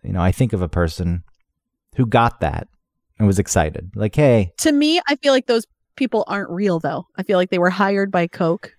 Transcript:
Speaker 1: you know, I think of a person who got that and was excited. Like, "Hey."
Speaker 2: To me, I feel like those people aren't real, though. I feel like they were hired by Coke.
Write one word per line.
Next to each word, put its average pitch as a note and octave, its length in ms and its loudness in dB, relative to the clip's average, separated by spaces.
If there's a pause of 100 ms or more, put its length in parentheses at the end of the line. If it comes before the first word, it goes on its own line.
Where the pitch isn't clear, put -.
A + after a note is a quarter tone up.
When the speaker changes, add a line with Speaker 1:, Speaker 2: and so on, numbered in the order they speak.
Speaker 1:
you - 120 -8
know, F2+ 80 0
I F2 100 2
think B2 220 0
of F2+ 80 -2
a E2+ 60 -4
person F2 540 -2 (720)
who B2+ 100 2
got A#2 340 2
that - 260 -4 (520)
and G#2+ 80 4
was G2 120 4
excited. F2+ 560 -2
Like, G#2 220 -4
"Hey." A#2+ 440 4
Speaker 2:
To D#4 120 2
me, D4+ 340 2
I C#4+ 100 -2
feel C#4 180 2
like B3+ 120 0
those A#3 200 -2 (280)
people A#3+ 320 -2
aren't G3 240 -6
real, F3 300 0
though. E3+ 260 -6 (100)
I F#3 60 -8
feel F#3+ 140 0
like F3+ 140 0
they F#3 80 0
were F3 100 4
hired G3 420 0
by F3 160 0
Coke. - 520 -4